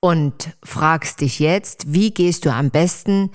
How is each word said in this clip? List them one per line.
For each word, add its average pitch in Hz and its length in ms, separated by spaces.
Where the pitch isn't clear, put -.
und 160 480
fragst - 600
dich 139 180
jetzt, 156 540
wie 202 200
gehst 175 320
du 139 80
am 127 180
besten 190 640